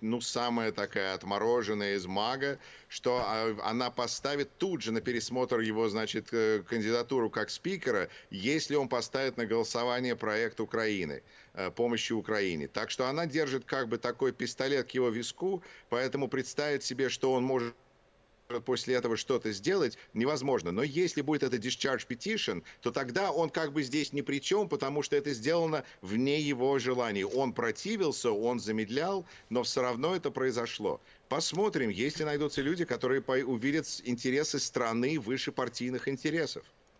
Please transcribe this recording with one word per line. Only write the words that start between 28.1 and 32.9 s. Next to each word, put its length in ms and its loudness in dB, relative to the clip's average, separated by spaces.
он 280 2
замедлял, 640 0
но 140 2
всё 200 0
равно 320 2
это 160 -2
произошло. 680 0
Посмотрим, 600 2
если 340 -2
найдутся 380 0
люди, 220 0
которые 380 2